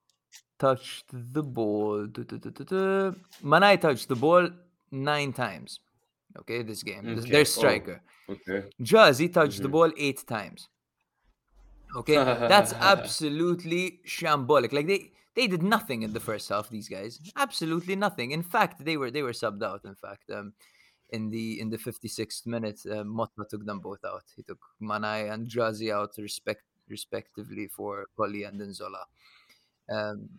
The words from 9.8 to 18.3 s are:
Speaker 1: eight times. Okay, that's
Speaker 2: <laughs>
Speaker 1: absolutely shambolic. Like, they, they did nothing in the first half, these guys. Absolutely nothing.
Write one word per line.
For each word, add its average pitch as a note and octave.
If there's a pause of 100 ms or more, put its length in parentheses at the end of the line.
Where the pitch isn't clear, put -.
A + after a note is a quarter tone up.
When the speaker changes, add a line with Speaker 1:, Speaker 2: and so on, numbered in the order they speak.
Speaker 1:
eight C#3+
times. G#2 (1300)
Okay, D3+
that's B2+
Speaker 2:
<laughs> G3
Speaker 1:
absolutely E3+
shambolic. C#3
Like, D3
they, G3 (240)
they B3+
did F3+
nothing G3
in A2
the A2+
first G#2
half, G#2
these G#2
guys. G2+ (160)
Absolutely F3
nothing. F#3